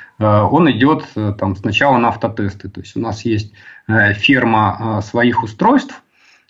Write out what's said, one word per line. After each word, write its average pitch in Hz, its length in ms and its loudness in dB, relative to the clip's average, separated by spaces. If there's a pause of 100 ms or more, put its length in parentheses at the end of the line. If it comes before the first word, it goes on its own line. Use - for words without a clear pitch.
(200)
э, 107 60 0
он 107 440 4
идет, 127 460 0
э, 107 240 -2
там, 98 160 -2
сначала 123 420 0
на 120 120 2
автотесты. 107 600 -6
То 92 120 -14
есть - 140 -16
у 113 40 -6
нас 113 260 -6
есть, 107 260 -2 (360)
э, 107 260 2
ферма, 110 840 0
э, - 20 -6
своих 117 420 0
устройств, - 600 0 (460)